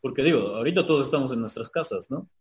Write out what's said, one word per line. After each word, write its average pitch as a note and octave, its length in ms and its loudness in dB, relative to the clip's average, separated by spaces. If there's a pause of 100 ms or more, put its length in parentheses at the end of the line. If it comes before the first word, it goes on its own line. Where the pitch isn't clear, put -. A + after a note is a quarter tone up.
Porque C3 220 -2
digo, D3+ 160 6
ahorita A2+ 460 0
todos D3 200 4
estamos C3+ 260 0
en A#2 80 -2
nuestras A2+ 300 -6
casas, A#2+ 420 -4
¿no? F3 180 -8 (120)